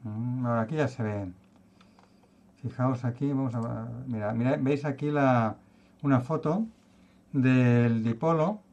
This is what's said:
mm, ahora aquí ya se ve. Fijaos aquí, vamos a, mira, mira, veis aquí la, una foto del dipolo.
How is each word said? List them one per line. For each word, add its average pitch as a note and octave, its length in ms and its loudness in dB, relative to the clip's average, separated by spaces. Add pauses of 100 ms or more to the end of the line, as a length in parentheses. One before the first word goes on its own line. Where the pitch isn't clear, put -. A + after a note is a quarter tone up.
mm, A#2+ 420 -4
ahora A#2 160 0
aquí A2+ 140 -4
ya D3+ 120 0
se - 160 -6
ve. G2+ 280 -4 (1300)
Fijaos B2 440 -2
aquí, C#3 260 -2
vamos C3+ 220 -2
a, A#2 340 -6 (200)
mira, A2 260 -4
mira, B2 240 2
veis C3+ 260 0
aquí D3 280 -4
la, B2+ 460 2 (440)
una C#3 180 4
foto D#3+ 460 -2 (680)
del B2 720 4
dipolo. D#3+ 560 0 (140)